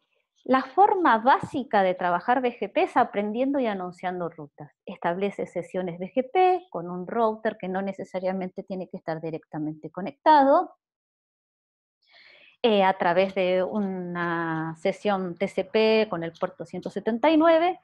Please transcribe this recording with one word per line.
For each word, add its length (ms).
la 200
forma 560
básica 640
de 120
trabajar 460
B 180
G 120
P 120
es 140
aprendiendo 640
y 80
anunciando 640
rutas. 420
Establece 640
sesiones 520
B 140
G 180
P 380
con 200
un 180
router 500
que 100
no 140
necesariamente 840
tiene 260
que 80
estar 240
directamente 680
conectado, 840
eh, 200
a 140
través 380
de 260
una 1160
sesión 580
T 120
C 180
P 440
con 140
el 80
puerto 340
ciento 240
setenta 400
y 80
nueve, 460